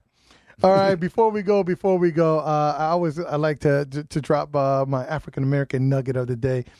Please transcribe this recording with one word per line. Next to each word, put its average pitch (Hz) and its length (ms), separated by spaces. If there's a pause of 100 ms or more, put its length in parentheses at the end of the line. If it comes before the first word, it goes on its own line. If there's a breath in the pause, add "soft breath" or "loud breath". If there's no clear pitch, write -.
(640 soft breath)
All 190 80
right, 196 240
before 202 340
we 208 120
go, 202 200
before 185 340
we 175 140
go, 160 300
uh, 147 380
I 156 100
always, 170 300
I 151 180
like 151 240
to, 143 260
to, 143 180
to 151 160
drop, 147 340
uh, 135 320
my 131 200
African-American 135 840
nugget 135 280
of 127 100
the 123 100
day. 127 280 (160 soft breath)